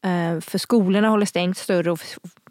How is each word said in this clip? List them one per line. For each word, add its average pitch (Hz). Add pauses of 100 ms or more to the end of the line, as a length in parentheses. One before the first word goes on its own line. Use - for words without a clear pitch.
Ehm, 170
för -
skolorna 208
håller 208
stängt, 180
större 175
off-, - (300)